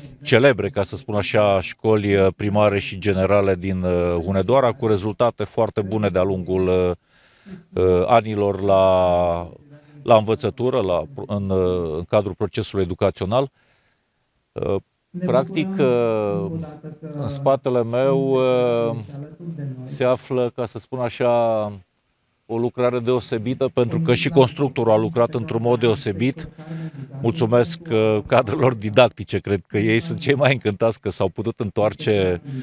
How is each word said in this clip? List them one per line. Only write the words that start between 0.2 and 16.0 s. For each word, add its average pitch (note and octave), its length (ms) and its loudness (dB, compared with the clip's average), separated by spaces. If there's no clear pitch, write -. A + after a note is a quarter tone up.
celebre, A#2+ 460 4
ca G2 140 -2
să G2 140 -6
spun - 180 -8
așa, G2+ 460 2
școli, G#2 560 0
uh, F#2+ 100 6
primare G#2 420 2
și G2 200 -6
generale G2 560 2
din, F#2 280 -4
uh, F2 420 0
Hunedoara, G#2 480 2
cu A2+ 140 -4
rezultate G#2+ 580 0
foarte A2 380 -2
bune G#2 260 -2
de-a F2+ 140 2
lungul, F#2 460 0
uh, - 1160 -4
uh, F2+ 220 4
anilor G#2 540 2
la, F2+ 920 2
la A#2+ 140 6
învățătură, A2 640 0
la, F2 220 0
în, G2+ 240 -4
uh, F2+ 460 0
în F2 80 -6
cadrul G2+ 300 0
procesului G2+ 500 -4
educațional. G2 680 -2
Uh, - 240 -4
practic, D3+ 420 -2
uh, A2 720 0